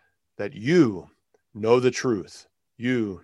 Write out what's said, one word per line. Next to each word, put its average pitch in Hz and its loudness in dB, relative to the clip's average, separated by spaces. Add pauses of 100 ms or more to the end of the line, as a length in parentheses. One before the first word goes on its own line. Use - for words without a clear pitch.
(380)
that 101 -8
you 113 0 (440)
know 113 4
the 123 2
truth. 113 -6 (320)
You 113 -4